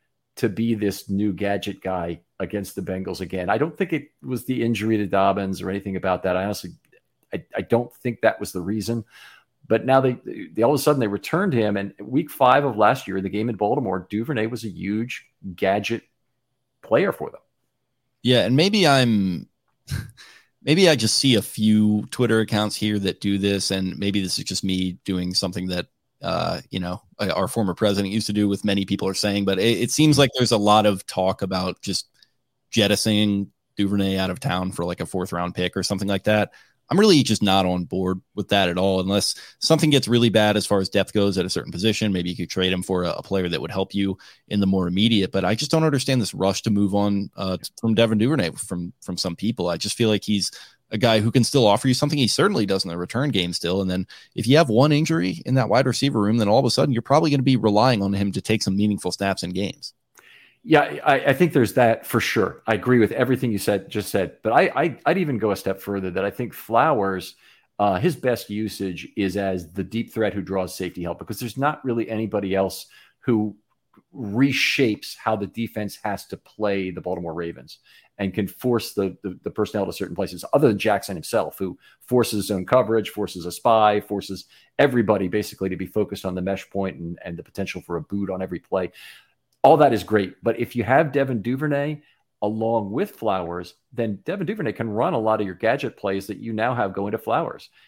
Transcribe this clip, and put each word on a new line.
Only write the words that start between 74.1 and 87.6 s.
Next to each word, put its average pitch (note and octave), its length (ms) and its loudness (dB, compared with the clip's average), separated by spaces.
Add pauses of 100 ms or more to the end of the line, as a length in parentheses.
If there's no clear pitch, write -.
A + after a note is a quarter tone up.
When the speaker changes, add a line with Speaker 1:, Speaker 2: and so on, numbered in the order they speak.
Speaker 1:
reshapes B2 1040 0
how A2 180 -2
the G2 120 -6
defense G#2+ 560 -8
has G2+ 240 -6
to - 100 -12
play G2 540 -4
the F2 100 -10
Baltimore F2 320 -6
Ravens E2 460 -10 (400)
and G2+ 140 -2
can G2+ 140 -2
force - 460 -2
the, F#2+ 300 -2
the, F2+ 200 -8
the F#2+ 60 -6
personnel G2+ 380 -2
to F2 60 -8
certain F2+ 220 -8
places, F#2 380 -6
other D3 140 2
than G#2 100 2
Jackson G2+ 380 -2
himself, E2 420 -4
who F#2 200 -8 (240)
forces A2+ 440 0
zone F#2 200 -4
coverage, A2+ 440 2
forces F#2 360 -8
a F2 60 -8
spy, G#2+ 480 4
forces G2 460 -8 (320)
everybody A2 500 2
basically G2 420 -4
to F#2 60 -4
be F2+ 120 -8
focused G2+ 380 -4
on F#2 100 -4
the F#2 60 -4
mesh F#2+ 280 -4
point G2 280 -6
and, E2+ 280 -10
and F2 120 -10
the E2+ 60 -16
potential - 380 -10